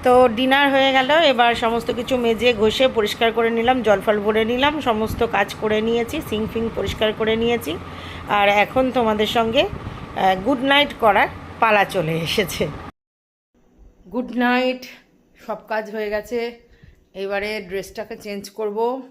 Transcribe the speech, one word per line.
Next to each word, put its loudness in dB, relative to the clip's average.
তো 6
ডিনার 4
হয়ে 4
গেল, 2
এবার 4
সমস্ত 0
কিছু -2
মেজে 2
ঘষে 2
পরিষ্কার 0
করে 2
নিলাম, 2
জল 4
ফল 2
ভরে 2
নিলাম, 2
সমস্ত -2
কাজ 2
করে 0
নিয়েছি, -2
সিঙ্ক -2
ফিঙ্ক -4
পরিষ্কার -2
করে 0
নিয়েছি। -2
আর 4
এখন 0
তোমাদের 2
সঙ্গে, 2
আহ, -2
গুড 0
নাইট 4
করার 4
পালা 4
চলে -2
এসেছে। -2
গুড -6
নাইট, 0
সব -8
কাজ -2
হয়ে -4
গেছে। -6
এবারে -4
ড্রেসটাকে -10
চেঞ্জ -10
করব -4